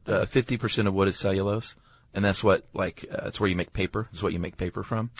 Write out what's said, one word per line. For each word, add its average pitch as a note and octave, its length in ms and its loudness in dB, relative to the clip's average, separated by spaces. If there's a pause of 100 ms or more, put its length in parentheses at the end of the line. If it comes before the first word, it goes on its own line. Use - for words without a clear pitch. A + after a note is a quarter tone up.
uh, G2+ 200 0
fifty B2 320 0
percent G#2+ 300 0
of F#2+ 60 0
wood G2 140 4
is F#2 100 -2
cellulose. G2+ 560 0 (400)
And G2 100 0
that's G2 200 2
what, G2 300 6
like, F#2 360 -6
uh, - 160 -6
it's - 140 -8
where G#2 80 2
you F2+ 80 2
make F2 160 -4
paper. G#2 400 -2
It's E2+ 100 -10
what E2+ 120 0
you F2 40 -2
make E2+ 200 -6
paper F#2 240 -4
from. A2+ 380 -4